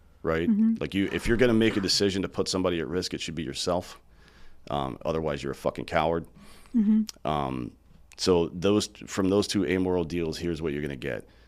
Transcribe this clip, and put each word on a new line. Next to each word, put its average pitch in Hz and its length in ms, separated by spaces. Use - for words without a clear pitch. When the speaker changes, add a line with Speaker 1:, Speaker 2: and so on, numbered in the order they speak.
Speaker 1:
right? 82 260
Speaker 2:
Mm-hmm. 220 300
Speaker 1:
Like, 73 140
you, 95 180
if - 160
you're 117 100
gonna 123 160
make 110 240
a 104 40
decision 98 420
to - 60
put - 180
somebody 90 320
at 73 80
risk, 87 260
it 73 80
should 82 140
be 80 80
yourself. 87 560
Um, 67 360
otherwise, 78 360
you're 67 120
a - 20
fucking - 300
coward. 82 400
Speaker 2:
Mm-hmm. 214 520
Speaker 1:
Um, 65 440
so 87 360
those, 101 340
from 95 220
those 101 180
two 98 180
amoral 90 380
deals, 80 340
here's 80 240
what 80 120
you're 73 80
gonna 71 160
get. 64 280